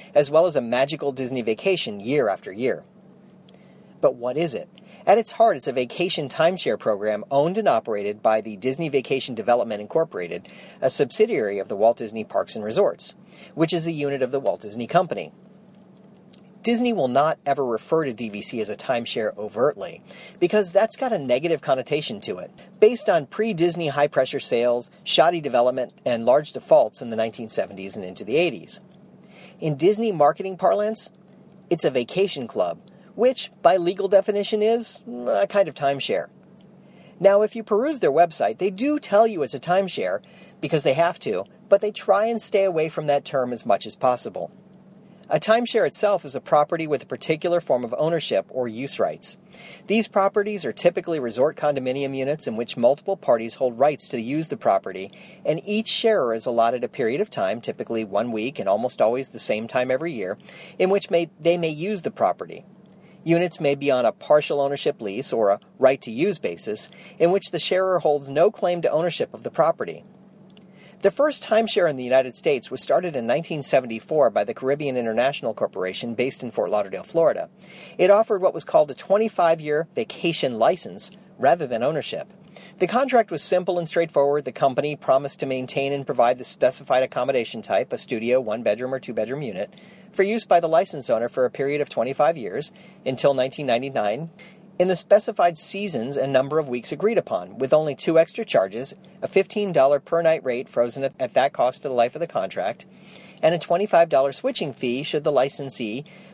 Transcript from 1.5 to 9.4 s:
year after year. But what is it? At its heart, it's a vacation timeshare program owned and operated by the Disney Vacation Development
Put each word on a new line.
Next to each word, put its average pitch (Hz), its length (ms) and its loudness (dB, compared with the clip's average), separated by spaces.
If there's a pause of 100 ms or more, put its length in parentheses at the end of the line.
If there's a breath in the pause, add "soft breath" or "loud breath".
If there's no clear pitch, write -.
year 123 300 0
after 95 220 -6
year. 104 320 -4 (1160 loud breath)
But 135 140 4
what 123 220 -6
is 156 180 -2
it? 85 140 -8 (360 loud breath)
At 196 120 6
its - 160 0
heart, 220 240 4
it's 123 100 -4
a 139 60 -2
vacation 139 560 -2
timeshare 165 500 0
program 107 520 -2
owned 151 260 2
and 214 100 0
operated 107 560 0
by 110 200 2
the 107 160 -10
Disney 135 320 -2
Vacation 135 440 -2
Development 113 460 0